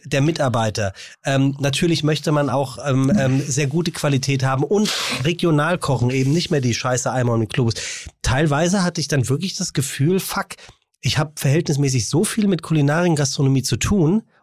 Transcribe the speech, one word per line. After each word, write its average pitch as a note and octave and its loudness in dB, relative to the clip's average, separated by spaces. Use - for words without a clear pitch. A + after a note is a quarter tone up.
der C#3 0
Mitarbeiter. A2+ 0
Ähm, C3+ 2
natürlich D3 0
möchte D3+ 0
man D3 2
auch, C3+ -2
ähm, C3+ 2
ähm, C3+ 2
sehr D3 -2
gute E3 -2
Qualität C#3 0
haben C3+ 0
und G3+ 2
regional E3 0
kochen, B2 0
eben C3+ 2
nicht E3+ 0
mehr D3 2
die A#2+ 0
Scheiße B2+ -2
einmal A#2+ 0
um A2+ 2
den A2 -2
Globus. A2+ 0
Teilweise E3 2
hatte E3+ -2
ich C#3+ -4
dann B2+ 0
wirklich E3 -2
das - -8
Gefühl, D#3+ 0
fuck, - -6
ich - -2
hab D#3 -4
verhältnismäßig C#3 2
so D#3+ 2
viel G#3 0
mit G3 0
Kulinarik D#3+ 2
und D#3 2
Gastronomie C3+ 2
zu - -2
tun G3 2